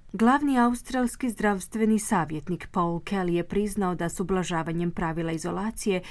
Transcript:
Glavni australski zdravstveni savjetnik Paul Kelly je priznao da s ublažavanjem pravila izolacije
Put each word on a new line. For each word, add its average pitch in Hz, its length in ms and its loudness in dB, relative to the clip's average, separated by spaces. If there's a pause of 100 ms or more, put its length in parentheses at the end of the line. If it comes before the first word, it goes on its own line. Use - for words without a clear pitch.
(120)
Glavni 262 460 4
australski 240 720 0
zdravstveni 214 680 0
savjetnik 170 760 -2
Paul 170 280 0
Kelly 185 300 -2
je 170 140 2
priznao 202 500 0
da 170 140 -2
s - 120 -6
ublažavanjem 170 680 0
pravila 165 420 -2
izolacije 180 800 -2